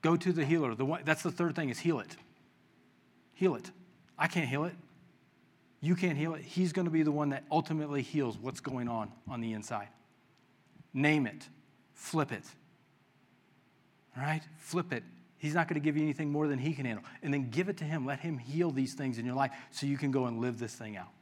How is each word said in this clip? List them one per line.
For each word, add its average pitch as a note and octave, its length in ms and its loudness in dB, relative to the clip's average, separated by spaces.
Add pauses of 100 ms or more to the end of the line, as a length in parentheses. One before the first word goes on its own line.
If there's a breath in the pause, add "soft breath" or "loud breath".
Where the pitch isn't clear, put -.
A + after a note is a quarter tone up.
Go E3 140 6
to F3 160 2
the D#3+ 120 2
healer. C#3+ 300 2
The B2+ 100 -2
one, D#3+ 200 -2
that's D#3 180 4
the E3+ 80 0
third F3 240 0
thing D#3 140 -2
is A#2 100 -4
heal D#3 220 2
it. - 160 -12 (1160)
Heal F#3 220 4
it. - 160 -8 (480)
I E3 80 2
can't E3 220 0
heal C#3 160 2
it. F3 100 -4 (1040)
You E3 140 4
can't F3 240 2
heal D#3+ 160 0
it. - 80 -8
He's F3+ 300 0
gonna F3 180 0
be D#3+ 140 4
the D3+ 80 4
one D3 160 2
that C3+ 200 -4
ultimately D3+ 540 0
heals C3 340 -2
what's A#2+ 220 -8
going B2 300 -4
on A2 240 -4 (160)
on A#2+ 120 -6
the A2+ 120 -2
inside. G#2 340 -6 (1040)
Name D3 360 4
it. - 200 -12 (460)
Flip D3+ 380 0
it. G2+ 120 -6 (1700)
All C3 80 -4
right? D#3 180 0 (140)
Flip F3 360 -2
it. A#2+ 120 -4 (340)
He's D3+ 160 -2
not E3+ 140 4
gonna D#3+ 100 0
give D3 180 2
you D#3 60 4
anything D3 300 0
more D3+ 160 2
than C#3 100 0
he D3 140 -2
can C3+ 140 -4
handle. G#2+ 180 -4 (180 loud breath)
And D3 100 -2
then C3+ 180 0
give F3+ 180 0
it G3 80 -4
to D#3 80 -8
him. D3+ 200 -2
Let C3+ 140 -4
him E3 180 -4
heal C#3+ 360 0
these C3 220 0
things B2+ 240 -2
in A#2 60 -4
your B2+ 120 -2
life C3+ 160 2 (180 loud breath)
so - 160 -4
you C#3 100 2
can C#3 140 0
go B2+ 160 2
and A#2 140 -2
live A#2+ 180 0
this A#2 160 -6
thing G#2+ 220 -10
out. F2+ 260 -12